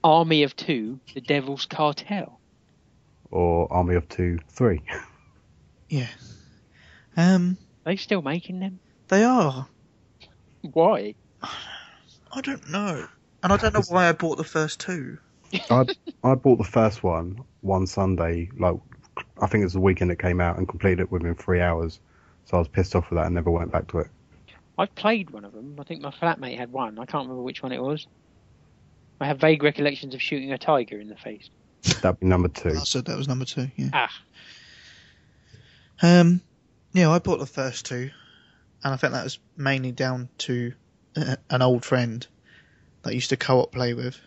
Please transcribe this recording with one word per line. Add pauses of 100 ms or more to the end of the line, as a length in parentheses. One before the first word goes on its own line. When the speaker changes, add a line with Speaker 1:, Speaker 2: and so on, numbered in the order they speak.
Speaker 1:
Army
of
Two, (160)
The
Devil's
Cartel. (880)
Speaker 2:
Or
Army
of
Two, (100)
Three.
<laughs> (960)
Speaker 3:
Yeah. (1080)
Um, (260)
Speaker 1:
Are
they
still
making
them? (300)
Speaker 3:
they
are. (920)
Speaker 1:
Why? (280)
Speaker 3:
I
don't
know. (360)
And
I
don't
know
why
I
bought
the
first
two. (520)
Speaker 2:
I, (400)
I
bought
the
first
one (160)
one
Sunday,
like, (600)
I
think
it
was
the
weekend
it
came
out,
and
completed
it
within
three
hours. (460)
So
I
was
pissed
off
with
that
and
never
went
back
to
it. (720)
Speaker 1:
I've
played
one
of
them.
I
think
my
flatmate
had
one.
I
can't
remember
which
one
it
was. (1120)
I
have
vague
recollections
of
shooting
a
tiger
in
the
face. (500)
Speaker 2:
That'd
be
number
two.
Speaker 3:
I
said
that
was
number
two,
yeah.
Speaker 1:
Ah. (1900)
Speaker 3:
Um, (520)
yeah,
I
bought
the
first
two, (720)
and
I
think
that
was (180)
mainly
down (100)
to, (420)
uh, (120)
an
old
friend (760)
that
I
used
to
co-op
play
with.